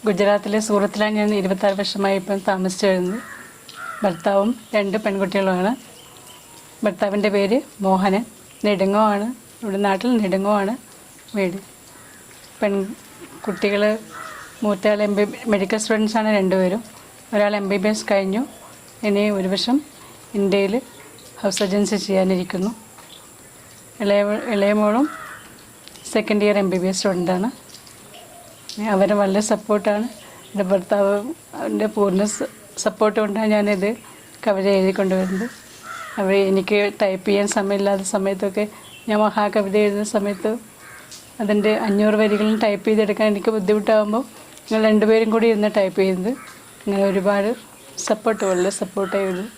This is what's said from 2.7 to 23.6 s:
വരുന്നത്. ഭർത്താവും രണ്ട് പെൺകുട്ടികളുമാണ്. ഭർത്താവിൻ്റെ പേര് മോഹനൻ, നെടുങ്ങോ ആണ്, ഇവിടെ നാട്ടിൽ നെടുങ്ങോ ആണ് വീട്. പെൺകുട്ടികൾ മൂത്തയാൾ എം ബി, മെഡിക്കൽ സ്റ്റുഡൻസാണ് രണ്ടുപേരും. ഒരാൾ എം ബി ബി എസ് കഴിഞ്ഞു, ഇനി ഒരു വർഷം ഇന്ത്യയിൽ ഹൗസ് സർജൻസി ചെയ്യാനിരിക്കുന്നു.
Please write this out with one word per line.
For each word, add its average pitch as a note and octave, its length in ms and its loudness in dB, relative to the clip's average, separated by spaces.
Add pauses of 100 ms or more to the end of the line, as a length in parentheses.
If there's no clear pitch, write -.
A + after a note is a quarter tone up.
വരുന്നത്. F#3 300 0 (840)
ഭർത്താവും G3 480 0 (260)
രണ്ട് G3+ 280 0
പെൺകുട്ടികളുമാണ്. G3 680 0 (1120)
ഭർത്താവിൻ്റെ G3+ 520 0
പേര് G3+ 220 2 (260)
മോഹനൻ, F#3+ 400 2 (420)
നെടുങ്ങോ G3+ 360 2 (120)
ആണ്, G3+ 120 -2 (360)
ഇവിടെ G3 240 -4
നാട്ടിൽ G3 240 0 (120)
നെടുങ്ങോ G3 300 0 (100)
ആണ് G#3 120 -2 (640)
വീട്. F#3+ 220 -2 (1000)
പെൺകുട്ടികൾ G3+ 1200 -4 (840)
മൂത്തയാൾ G#3 420 0
എം G#3 120 0
ബി, G#3 60 4 (280)
മെഡിക്കൽ G3 320 0
സ്റ്റുഡൻസാണ് G#3+ 440 0 (100)
രണ്ടുപേരും. F#3+ 440 2 (520)
ഒരാൾ G#3 260 4
എം G3 100 -4
ബി G3+ 140 2
ബി G#3+ 80 2
എസ് G#3+ 180 -4
കഴിഞ്ഞു, G3 320 2 (680)
ഇനി G3+ 140 2 (160)
ഒരു F#3 140 -2
വർഷം A#3+ 240 0 (640)
ഇന്ത്യയിൽ G3 360 2 (680)
ഹൗസ് G3 200 -2
സർജൻസി G#3 360 0 (100)
ചെയ്യാനിരിക്കുന്നു. F#3+ 640 0 (1300)